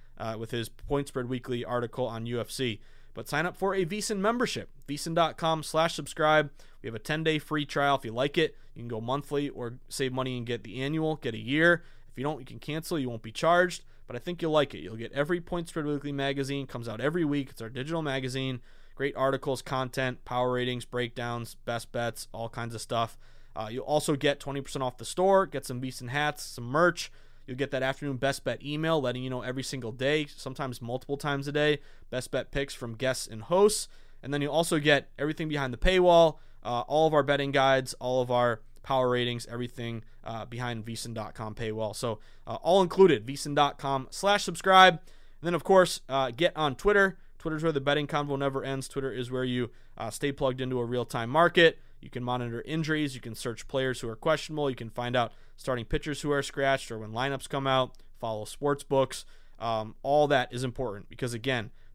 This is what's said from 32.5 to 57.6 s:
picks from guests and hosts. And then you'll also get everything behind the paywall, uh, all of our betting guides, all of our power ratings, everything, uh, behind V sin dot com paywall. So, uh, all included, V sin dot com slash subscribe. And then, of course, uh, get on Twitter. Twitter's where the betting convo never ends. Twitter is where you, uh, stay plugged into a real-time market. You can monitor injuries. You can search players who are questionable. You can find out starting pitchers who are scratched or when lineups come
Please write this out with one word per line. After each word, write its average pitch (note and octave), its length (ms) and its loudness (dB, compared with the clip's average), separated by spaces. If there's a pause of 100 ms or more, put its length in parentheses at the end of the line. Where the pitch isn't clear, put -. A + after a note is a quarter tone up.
picks C#3+ 240 -4
from A#2 200 -10
guests B2+ 340 -2
and A2 140 -12
hosts. G3 460 4 (320)
And C#3 140 -6
then C#3+ 80 0
you'll C#3+ 100 -2
also E3 280 2
get C#3+ 360 4
everything D#3 320 -2
behind C#3+ 240 -2
the - 60 -8
paywall, F3 600 8 (260)
uh, A#2+ 240 -2
all D#3 180 4
of D#3 80 4
our D3 80 6
betting C#3 300 2
guides, C3+ 480 4
all B2+ 200 2
of B2 120 0
our A#2+ 300 4 (200)
power C3 260 2
ratings, A#2+ 380 0
everything, A#2 560 -8 (220)
uh, A2+ 200 -8
behind A#2 400 -6
V A2+ 120 -8
sin A#2 180 -10
dot G#2+ 200 -8
com A2 200 -8
paywall. A2 400 -4
So, A#2 240 -4 (300)
uh, A2+ 140 -6
all F#3 200 6
included, E3+ 420 6
V C3+ 120 -8
sin C#3+ 180 -6
dot C#3+ 240 2
com C3+ 320 -2
slash G3+ 320 2
subscribe. F#3 520 10
And - 520 -12
then, F3 80 0
of D#3 80 0
course, F#3 460 6
uh, C3 240 0
get D3+ 240 0
on D3 180 0
Twitter. G3 420 4 (220)
Twitter's D#3 240 -6
where E3 80 2
the C#3+ 100 0
betting C#3+ 280 0
convo C#3+ 280 -2
never C3+ 280 -2
ends. C3+ 240 -4
Twitter C3+ 240 -4
is B2 180 -6
where B2+ 140 -2
you, B2 260 -2 (260)
uh, A2 140 -8
stay C#3+ 220 -4
plugged C3 280 -2
into B2+ 200 -2
a A#2+ 40 0
real-time A#2+ 460 -4
market. E3+ 480 6 (220)
You - 100 -16
can B2 140 -8
monitor A#2+ 380 -2
injuries. D3+ 520 -2
You A#2+ 60 -12
can A2 140 -10
search - 340 -8
players C3 320 -2
who A#2 80 -6
are A2+ 80 -8
questionable. D3+ 520 -2
You B2+ 80 -4
can A2+ 140 -10
find A#2+ 240 -6
out A#2+ 180 2 (240)
starting B2 280 -4
pitchers D3 360 -4
who D3 100 -2
are C#3+ 120 2
scratched C3+ 480 0
or A2+ 80 -8
when A2 140 -10
lineups C3+ 360 -4
come C#3 180 -2